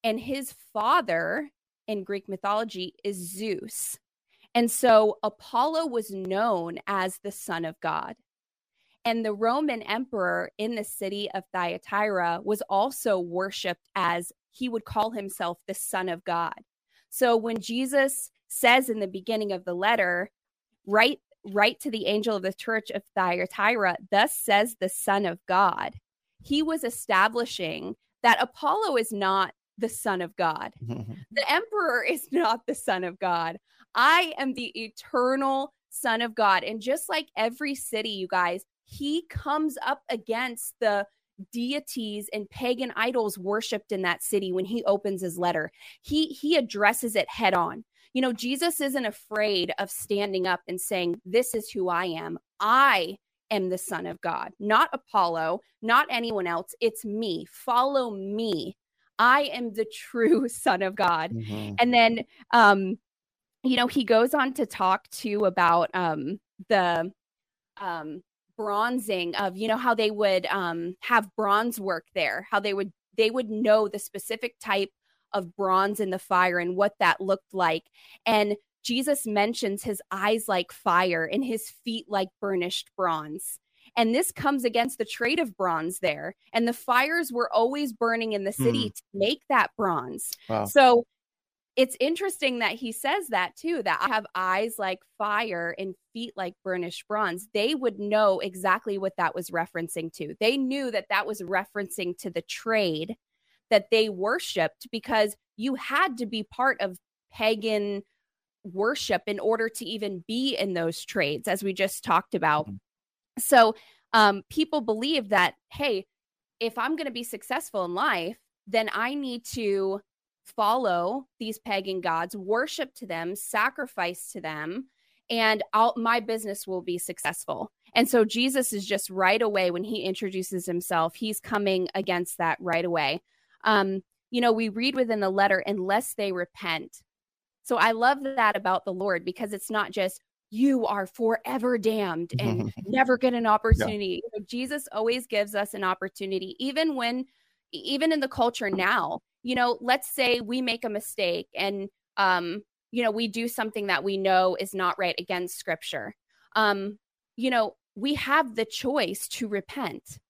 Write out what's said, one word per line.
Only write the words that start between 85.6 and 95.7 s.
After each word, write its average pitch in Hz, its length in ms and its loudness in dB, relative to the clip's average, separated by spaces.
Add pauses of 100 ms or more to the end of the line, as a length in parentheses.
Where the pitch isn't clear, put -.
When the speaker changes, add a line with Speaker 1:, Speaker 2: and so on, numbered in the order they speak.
Speaker 1:
there. 156 360 -4 (180)
And 233 140 2
the 233 60 0
fires 277 600 0
were 240 180 -2
always 262 400 2
burning 226 420 -2
in 196 120 -2
the 202 80 -2
city 233 300 0
Speaker 2:
Hmm. 208 40 -2
Speaker 1:
to - 140 -10 (120)
make 208 360 0
that 254 260 4
bronze. 165 560 -2 (160)
Speaker 2:
Wow. 214 180 0
Speaker 1:
So 247 400 8 (720)
it's 262 240 4
interesting 302 600 0
that 208 120 2
he 226 220 -6
says 320 340 -2
that 180 300 0
too, 320 260 -4
that 175 180 0
"I 196 60 0
have 220 260 0
eyes 190 460 0
like 190 200 -4 (180)
fire 208 600 -2